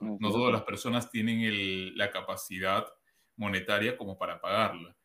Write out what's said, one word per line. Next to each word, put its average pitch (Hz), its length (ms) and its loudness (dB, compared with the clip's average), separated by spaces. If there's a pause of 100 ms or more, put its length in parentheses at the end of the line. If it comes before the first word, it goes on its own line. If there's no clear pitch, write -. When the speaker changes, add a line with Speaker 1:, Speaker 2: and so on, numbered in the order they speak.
Speaker 1:
Ah, 107 180 -6
Speaker 2:
No 107 120 2
Speaker 1:
cierto. 113 100 4
Speaker 2:
todas 123 120 6
las 110 100 2
personas 117 480 -2
tienen 113 320 0
el, 95 540 0
la 101 140 2
capacidad 92 760 0 (500)
monetaria 104 600 0
como 95 220 -8
para 85 220 -4
pagarla. 92 640 0